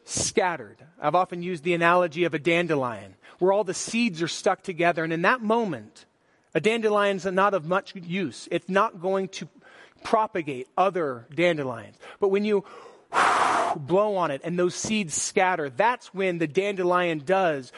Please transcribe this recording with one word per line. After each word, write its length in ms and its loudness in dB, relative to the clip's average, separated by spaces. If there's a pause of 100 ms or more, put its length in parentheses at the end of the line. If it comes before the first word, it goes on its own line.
scattered. 720 -2 (240)
I've 140 0
often 260 0
used 220 -6
the 100 0
analogy 520 4
of 80 -2
a 60 -4
dandelion, 760 -2 (240)
where 120 4
all 140 2
the 80 -6
seeds 480 -2
are 60 -2
stuck 340 -2
together. 420 0
And 80 -4
in 120 -2
that 180 4
moment, 640 -4 (480)
a 80 0
dandelion's 640 0
not 280 2
of 120 -2
much 300 -2
use. 560 -6
It's 180 -4
not 320 0
going 280 -2
to 200 -12 (540)
propagate 720 -2
other 560 -2
dandelions. 640 -2 (240)
But 80 4
when 160 2
you 180 2 (480)
<sighs> 640 2
blow 380 0
on 160 0
it 140 -6
and 120 -2
those 180 0
seeds 380 -4
scatter, 560 0
that's 440 0
when 240 0
the 100 0
dandelion 800 0
does 520 0